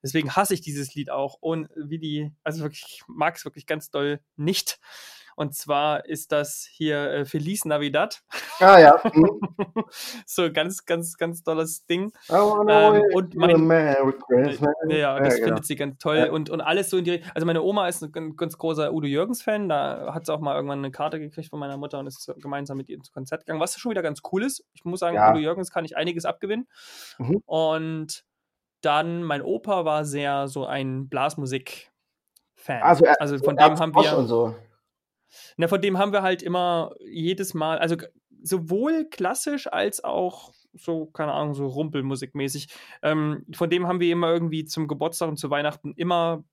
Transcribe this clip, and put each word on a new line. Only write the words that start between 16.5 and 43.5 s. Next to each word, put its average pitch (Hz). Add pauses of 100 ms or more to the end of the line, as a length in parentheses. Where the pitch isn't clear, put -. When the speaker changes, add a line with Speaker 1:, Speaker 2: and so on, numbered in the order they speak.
Speaker 1:
und 165
alles 185
so 185
in 175
die 170
Ri-, 170 (100)
also 165
meine 165
Oma 190
ist 175
ein 156
ganz, 156
ganz 165
großer 156
Udo 156
Jürgens-Fan. 208
Da 143
hat 165
sie 160
auch 151
mal 143
irgendwann 143
eine 139
Karte 156
gekriegt 156
von 151
meiner 139
Mutter 143
und 135
ist -
gemeinsam 139
mit 139
ihr 156
ins 143
Konzert 139
gegangen, 160
was 180
schon 240
wieder 202
ganz 151
cool 196
ist. 269
Ich -
muss 180
sagen, 175
Speaker 2:
Ja. 151
Speaker 1:
Udo -
Jürgens 170
kann 165
ich 156
einiges 170
abgewinnen. 208 (500)
Speaker 2:
Mhm. 151
Speaker 1:
Und 160 (580)
dann, 165
mein 147
Opa 196
war 151
sehr 143
so 135
ein 135
Blasmusik-Fan. -
Speaker 2:
Also, 165
er, 147
Speaker 1:
Also 143
von 139
Speaker 2:
Ernst 156
Speaker 1:
dem -
haben 160
Speaker 2:
Bosch 151
Speaker 1:
wir 147
Speaker 2:
und 120
so. 117 (1000)
Speaker 1:
Na, 170
von 185
dem 190
haben 202
wir 202
halt 185
immer 175 (100)
jedes 185
Mal, 156
also 165
g-, 165 (380)
sowohl 196
klassisch 262
als -
auch - (220)
so, 160
keine 156
Ahnung, 147
so 139
Rumpelmusikmäßig. 139 (340)
Ähm, 151